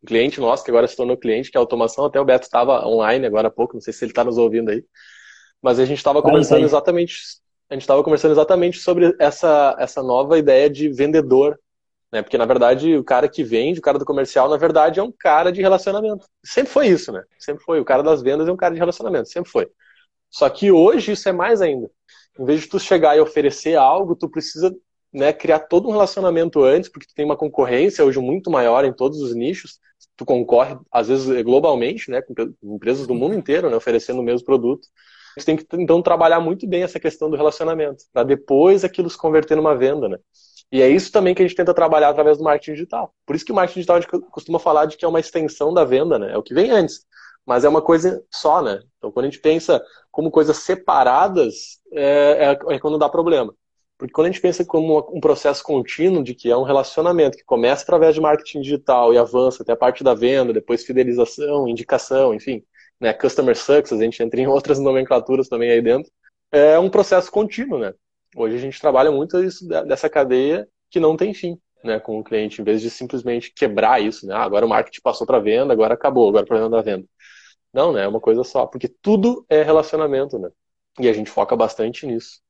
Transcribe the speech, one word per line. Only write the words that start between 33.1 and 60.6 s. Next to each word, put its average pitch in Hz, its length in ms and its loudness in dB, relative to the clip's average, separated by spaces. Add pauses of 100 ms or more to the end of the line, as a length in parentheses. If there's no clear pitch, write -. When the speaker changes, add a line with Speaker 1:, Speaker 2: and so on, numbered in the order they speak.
Speaker 1:
mundo 139 220 -2
inteiro, 165 340 -2
né, 117 60 -2
oferecendo 117 460 -2
o - 20 -4
mesmo 120 220 -4
produto. 135 420 0 (500)
Tu 143 80 -10
tem 156 100 0
que, 156 180 -8
então, 170 280 2
trabalhar 165 380 2
muito 175 280 -6
bem 180 160 -2
essa 180 160 -8
questão 156 300 -6
do 151 80 -4
relacionamento, 151 760 -4
pra 120 120 -2
depois 139 600 4
aquilo 185 260 -4
se - 80 -16
converter 156 380 0
numa 156 200 2
venda, 131 340 0
né? 92 80 -8 (540)
E 131 100 2
é 131 80 6
isso 185 220 2
também 190 220 2
que 180 80 0
a 185 60 4
gente 175 80 -6
tenta 175 180 0
trabalhar 156 360 4
através 151 280 4
do 151 60 -8
marketing 151 300 -2
digital. 175 400 -10 (120)
Por - 100 -6
isso 165 80 -6
que - 80 -10
o 220 40 -2
marketing 185 240 -2
digital 175 180 2
a - 20 4
gente 175 100 -8
co-, 180 120 -4
costuma 165 380 -8
falar 151 260 2
de 151 120 -8
que - 60 -14
é 175 40 0
uma 165 120 0
extensão 156 540 -4
da 175 100 4
venda, 131 360 0
né? 98 140 -8
É 107 40 -2
o 107 60 -6
que - 100 -12
vem 196 180 2
antes, 190 340 0 (400)
mas 123 180 0
é 147 60 6
uma 156 120 2
coisa 165 500 0
só, 160 300 0
né? 104 200 -4 (160)
Então, 107 140 -12
quando 123 140 -4
a 139 40 -2
gente - 120 -16
pensa 160 400 0 (300)
como 160 180 -4
coisas 151 280 2
separadas, 156 1200 0 (140)
é, 143 640 2 (120)
é, 147 60 0
é 127 40 -8
quando 151 180 -4
dá 151 100 0
problema. 151 460 0 (440)
Porque 127 160 -14
quando 160 140 0
a 185 40 -2
gente 190 100 -10
pensa 175 240 -2
como 160 280 0
uma, 151 240 -2
um - 20 -8
processo 143 440 0
contínuo 156 600 -2
de 123 120 -10
que 117 160 -2
é 120 60 2
um 127 60 0
relacionamento 143 720 0
que - 60 -20
começa 123 400 0
através 160 320 4
de 156 60 -4
marketing 151 400 -2
digital 131 520 2
e 120 40 6
avança 123 460 0
até 117 100 -4
a 117 40 -4
parte 127 260 -2
da 131 100 4
venda, 120 400 0
depois 117 300 -4